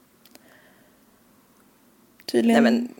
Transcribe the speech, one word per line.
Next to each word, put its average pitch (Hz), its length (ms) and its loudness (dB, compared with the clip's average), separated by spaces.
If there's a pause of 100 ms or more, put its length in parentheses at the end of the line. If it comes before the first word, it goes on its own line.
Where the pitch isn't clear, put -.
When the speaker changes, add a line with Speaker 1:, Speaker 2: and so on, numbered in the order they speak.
(2250)
Speaker 1:
Tydligen, 233 380 2
Speaker 2:
Nej, 226 100 2
men, 240 160 -4 (100)